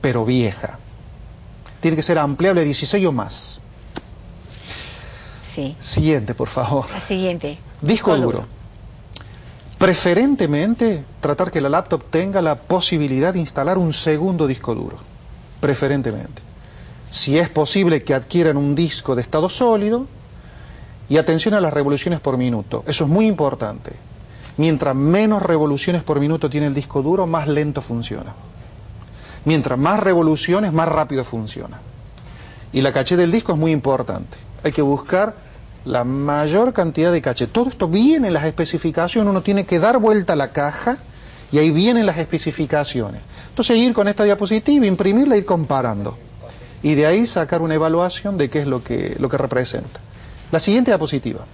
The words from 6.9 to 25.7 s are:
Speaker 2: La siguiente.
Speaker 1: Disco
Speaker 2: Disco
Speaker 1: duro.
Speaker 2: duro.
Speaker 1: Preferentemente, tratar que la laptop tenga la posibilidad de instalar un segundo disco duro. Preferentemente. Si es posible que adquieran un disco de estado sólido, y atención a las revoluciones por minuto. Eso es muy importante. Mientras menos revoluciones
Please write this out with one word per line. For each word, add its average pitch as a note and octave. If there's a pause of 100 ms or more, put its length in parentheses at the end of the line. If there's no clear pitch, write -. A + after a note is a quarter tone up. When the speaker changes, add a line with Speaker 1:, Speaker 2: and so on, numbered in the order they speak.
Speaker 2:
La F#3+
siguiente. F3+ (240)
Speaker 1:
Disco F3+
Speaker 2:
Disco -
Speaker 1:
duro. A#2+
Speaker 2:
duro. - (1300)
Speaker 1:
Preferentemente, F#3 (160)
tratar D3+
que D#3+
la C#3
laptop E3
tenga F#3+
la D3+
posibilidad D#3
de F3+
instalar D#3+
un E3
segundo E3
disco A#2+
duro. - (600)
Preferentemente. C#3 (680)
Si -
es E3+
posible D#3+
que -
adquieran D3+
un C#3+
disco D3
de B2
estado D#3
sólido, A#3 (1000)
y C#3+
atención E3
a G#3
las D#3+
revoluciones C#3+
por C3
minuto. A#2
Eso D#3
es C#3+
muy G#3
importante. C#3 (640)
Mientras D3
menos G3
revoluciones D#3